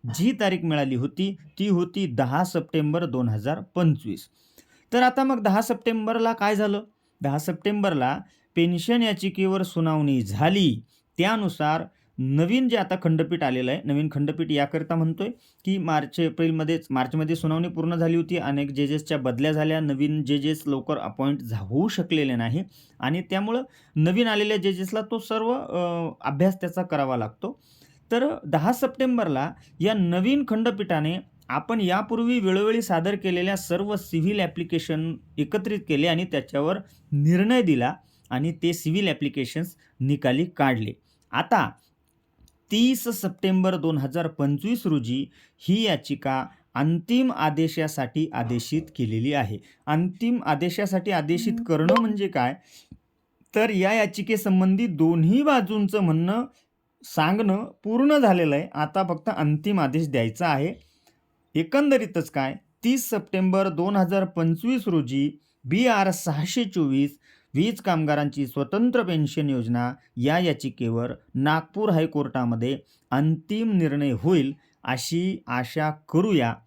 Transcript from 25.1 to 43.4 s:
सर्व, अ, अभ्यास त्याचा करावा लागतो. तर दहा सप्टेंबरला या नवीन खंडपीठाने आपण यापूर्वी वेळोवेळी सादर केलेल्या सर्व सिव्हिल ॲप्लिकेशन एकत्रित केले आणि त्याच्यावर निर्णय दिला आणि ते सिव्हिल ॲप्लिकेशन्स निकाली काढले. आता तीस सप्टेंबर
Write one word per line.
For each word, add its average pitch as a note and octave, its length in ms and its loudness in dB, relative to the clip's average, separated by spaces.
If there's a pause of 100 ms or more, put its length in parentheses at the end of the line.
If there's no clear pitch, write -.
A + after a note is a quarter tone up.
सर्व, A3 340 -2
अ, F3 580 -4 (100)
अभ्यास F3 360 2
त्याचा F3+ 260 -6
करावा C#3 340 -2
लागतो. A#2 440 -6 (520)
तर B3+ 160 0 (180)
दहा D#3 260 2
सप्टेंबरला A#3+ 800 0 (280)
या G#3 140 2
नवीन G3 540 2
खंडपीठाने G3 680 0 (320)
आपण A3 320 -2
यापूर्वी A3+ 600 0
वेळोवेळी G#3 420 2
सादर F3+ 320 0
केलेल्या F#3+ 420 -2
सर्व G3+ 400 -4
सिव्हिल F#3+ 440 0
ॲप्लिकेशन E3 760 -4 (220)
एकत्रित F#3 400 -2 (100)
केले D3+ 180 2
आणि E3+ 180 2
त्याच्यावर D3+ 540 -2 (340)
निर्णय F3+ 500 4
दिला B2+ 320 2 (360)
आणि C3+ 220 -2 (100)
ते E3+ 100 2
सिव्हिल E3+ 360 0
ॲप्लिकेशन्स C#3+ 680 -4 (240)
निकाली C3+ 440 2
काढले. B2+ 480 0 (400)
आता C#3+ 380 0 (1000)
तीस B3 320 2
सप्टेंबर F#3+ 720 0